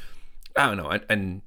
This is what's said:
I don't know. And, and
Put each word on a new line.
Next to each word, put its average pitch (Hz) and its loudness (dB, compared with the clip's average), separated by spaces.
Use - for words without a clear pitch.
I 143 8
don't 104 2
know. 80 -4
And, 101 0
and 98 2